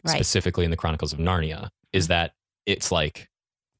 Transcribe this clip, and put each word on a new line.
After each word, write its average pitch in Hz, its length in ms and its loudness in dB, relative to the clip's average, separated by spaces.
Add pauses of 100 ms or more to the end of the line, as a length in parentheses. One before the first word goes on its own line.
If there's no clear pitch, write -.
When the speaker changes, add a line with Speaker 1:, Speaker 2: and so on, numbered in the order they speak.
Speaker 1:
Right. 160 100 0
Speaker 2:
specifically - 500 2
in 82 60 2
the 82 60 0
Chronicles 78 360 -2
of 73 60 -6
Narnia, 80 520 -2 (220)
is 92 120 2
Speaker 1:
Mm-hmm. 80 80 0
Speaker 2:
that 85 220 2 (320)
it's, - 260 0
like, 78 360 -2 (500)